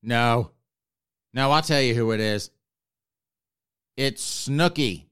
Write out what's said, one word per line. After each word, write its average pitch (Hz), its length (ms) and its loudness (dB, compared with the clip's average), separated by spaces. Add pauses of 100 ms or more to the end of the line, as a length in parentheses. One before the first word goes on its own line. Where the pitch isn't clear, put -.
No. 117 500 2 (800)
No, 135 180 0
I'll 151 100 4
tell 151 200 2
you 123 120 2
who 113 180 0
it 110 80 -2
is. 107 300 -2 (1500)
It's - 520 -6
Snooki. 143 640 0